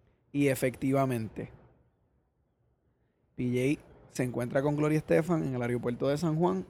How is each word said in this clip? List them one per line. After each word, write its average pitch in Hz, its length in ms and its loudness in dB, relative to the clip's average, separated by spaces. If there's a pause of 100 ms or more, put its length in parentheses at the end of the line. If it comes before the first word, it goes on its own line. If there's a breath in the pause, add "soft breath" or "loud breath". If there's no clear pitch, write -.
(300)
Y 143 180 2
efectivamente, 131 1000 -2 (1900)
P 127 420 0
J - 40 -12 (300)
se - 120 -4
encuentra 123 380 -2
con 147 140 0
Gloria 151 220 2
Estefan 160 480 2
en 131 100 -4
el 123 60 -2
aeropuerto 123 480 -2
de 143 80 0
San 160 200 0
Juan, 180 320 0